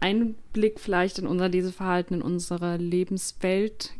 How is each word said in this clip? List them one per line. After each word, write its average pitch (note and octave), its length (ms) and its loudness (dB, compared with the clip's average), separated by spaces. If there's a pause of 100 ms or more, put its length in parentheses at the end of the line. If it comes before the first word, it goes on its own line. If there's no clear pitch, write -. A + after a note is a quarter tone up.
Einblick G#3+ 800 0
vielleicht F#3+ 400 0
in F#3+ 60 -4
unser F3+ 240 2
Leseverhalten, F3+ 680 0
in - 40 0
unsere F3 560 -2
Lebenswelt F#3 1200 0